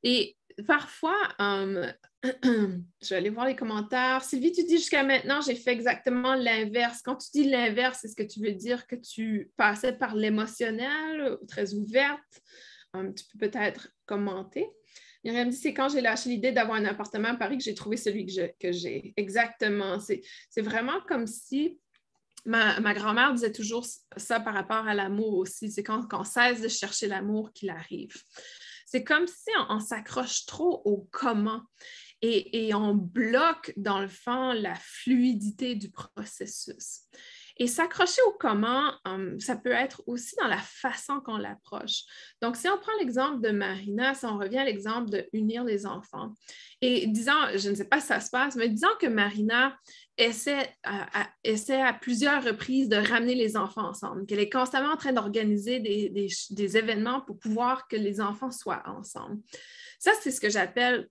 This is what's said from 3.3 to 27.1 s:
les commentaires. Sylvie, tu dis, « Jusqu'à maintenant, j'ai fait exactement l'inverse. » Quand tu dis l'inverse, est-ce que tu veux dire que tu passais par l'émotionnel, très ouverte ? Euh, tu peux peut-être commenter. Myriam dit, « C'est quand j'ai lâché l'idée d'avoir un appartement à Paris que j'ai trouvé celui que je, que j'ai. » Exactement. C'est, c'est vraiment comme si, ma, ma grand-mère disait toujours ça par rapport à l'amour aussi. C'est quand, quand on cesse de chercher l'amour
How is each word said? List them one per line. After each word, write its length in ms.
les 80
commentaires. 680
Sylvie, 280
tu 140
dis, « 120
Jusqu'à 260
maintenant, 380
j'ai 140
fait 160
exactement 640
l'inverse. » 720
Quand 100
tu 180
dis 160
l'inverse, 540
est-ce 120
que 80
tu 180
veux 100
dire 360
que 80
tu 600
passais 380
par 220
l'émotionnel, 1200
très 260
ouverte ? 460
Euh, 180
tu 180
peux 160
peut-être 400
commenter. 600
Myriam 260
dit, « 80
C'est 160
quand 160
j'ai 120
lâché 280
l'idée 220
d'avoir 260
un 80
appartement 440
à 60
Paris 220
que 60
j'ai 100
trouvé 220
celui 300
que 80
je, 80
que 140
j'ai. » 440
Exactement. 840
C'est, 220
c'est 120
vraiment 460
comme 180
si, 540
ma, 340
ma 140
grand-mère 400
disait 180
toujours 340
ça 220
par 140
rapport 340
à 60
l'amour 420
aussi. 360
C'est 120
quand, 240
quand 140
on 20
cesse 380
de 60
chercher 400
l'amour 460